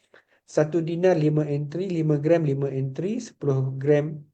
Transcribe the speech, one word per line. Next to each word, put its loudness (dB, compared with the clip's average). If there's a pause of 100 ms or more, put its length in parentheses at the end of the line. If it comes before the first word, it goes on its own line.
(480)
Satu 0
dinar, 2
lima 2
entry, -4
lima 2
gram, 4
lima 0
entry, -4
sepuluh -2
gram, 2 (180)